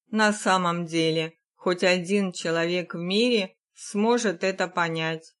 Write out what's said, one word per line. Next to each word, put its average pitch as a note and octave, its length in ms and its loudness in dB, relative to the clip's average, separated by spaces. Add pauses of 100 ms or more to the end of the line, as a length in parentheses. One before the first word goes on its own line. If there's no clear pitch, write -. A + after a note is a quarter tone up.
(100)
на G#3+ 220 4
самом F3+ 520 0
деле D#3+ 500 0 (200)
хоть F3+ 280 -2
один F#3 500 2
человек E3+ 640 -2
в F3 40 -8
мире G3+ 560 0 (200)
сможет G#3+ 720 0
это F#3+ 240 -2
понять. E3 720 -4